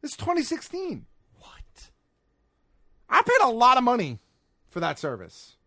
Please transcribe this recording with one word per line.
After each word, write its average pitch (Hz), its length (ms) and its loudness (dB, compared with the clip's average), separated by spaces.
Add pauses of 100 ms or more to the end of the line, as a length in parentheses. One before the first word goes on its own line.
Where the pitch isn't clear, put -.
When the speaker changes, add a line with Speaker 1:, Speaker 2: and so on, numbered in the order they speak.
Speaker 1:
This 294 100 -12
is - 40 -12
twenty 339 260 -2
sixteen. 330 640 -8 (320)
Speaker 2:
What? - 520 -20 (1160)
Speaker 1:
I 381 140 4
paid - 200 2
a 262 80 4
lot 247 280 6
of 247 60 0
money 202 340 0 (500)
for 175 120 -10
that 160 180 -4
service. 113 580 -12 (100)